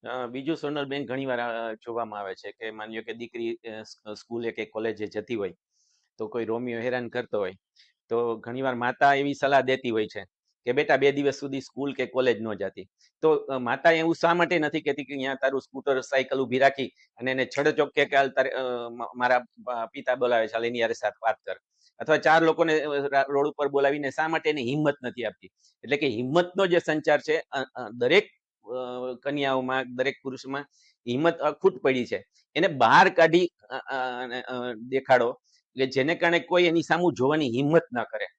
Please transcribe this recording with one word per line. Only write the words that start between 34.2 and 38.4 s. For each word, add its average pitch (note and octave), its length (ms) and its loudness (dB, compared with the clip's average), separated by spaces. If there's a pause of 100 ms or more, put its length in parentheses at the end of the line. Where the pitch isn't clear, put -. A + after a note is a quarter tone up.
અને, B2 180 -8
અ, B2 320 -6
દેખાડો B2 600 2 (420)
કે C3 100 0
જેને C3+ 300 0
કારણે E3+ 240 2
કોઈ F3 240 2
એની E3 180 4
સામું E3+ 320 2
જોવાની C3+ 360 2
હિંમત C#3+ 320 4 (120)
ના A#2 100 -2
કરે. G#2 220 -6 (140)